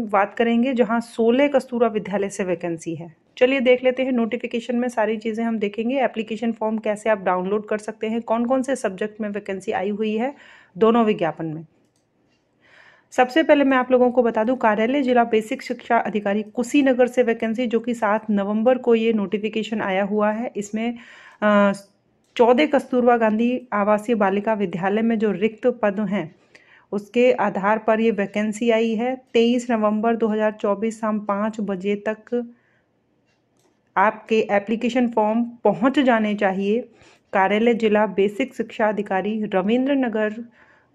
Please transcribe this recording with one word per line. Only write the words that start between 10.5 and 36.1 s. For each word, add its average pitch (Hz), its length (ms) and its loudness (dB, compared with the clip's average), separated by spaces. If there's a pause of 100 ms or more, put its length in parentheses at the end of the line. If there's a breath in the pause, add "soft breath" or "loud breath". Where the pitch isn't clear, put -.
दोनों 220 300 4
विज्ञापन 165 420 -2
में। 160 180 -10 (1500 soft breath)
सबसे 254 300 2
पहले 285 200 4
मैं 269 140 2
आप 247 140 0
लोगों 247 200 4
को 254 120 2
बता 226 200 0
दूं, 247 120 0
कार्यालय 233 460 0
जिला 240 240 4
बेसिक 226 360 -2
शिक्षा 240 380 -2
अधिकारी 208 460 -4
कुशीनगर 247 640 2
से 247 160 0
वैकेंसी, 226 440 -2
जो 226 120 0
कि 233 140 -4
सात 220 360 -2
नवंबर 214 480 0
को 247 180 2
ये 226 180 2
नोटिफिकेशन 214 680 -4
आया 196 220 0
हुआ 208 280 0
है। 226 260 -6
इसमें, 226 400 -6 (440 loud breath)
अ, 202 300 4 (640)
चौदह 247 300 6
कस्तूरबा 247 520 2
गांधी 233 560 0
आवासीय 208 420 0
बालिका 202 380 0
विद्यालय 196 480 -2
में 226 180 2
जो 214 140 0
रिक्त 220 340 -2 (140)
पद 208 200 0
हैं 185 340 -4 (560 soft breath)
उसके 240 420 2
आधार 202 460 0
पर 220 200 0
ये 226 140 2
वैकेंसी 208 580 -4
आई 226 240 2
है। 247 200 -2 (180)
तेईस 240 380 2
नवंबर 214 440 0
दो 226 120 0
हज़ार 214 260 0
चौबीस 214 480 -2
शाम 214 200 -2
पाँच 208 400 -4
बजे 196 340 -4 (120)
तक 220 360 -6 (1500 soft breath)
आपके 214 560 2
एप्लीकेशन 233 560 0
फॉर्म 226 380 0 (180)
पहुंच 214 380 2
जाने 220 340 2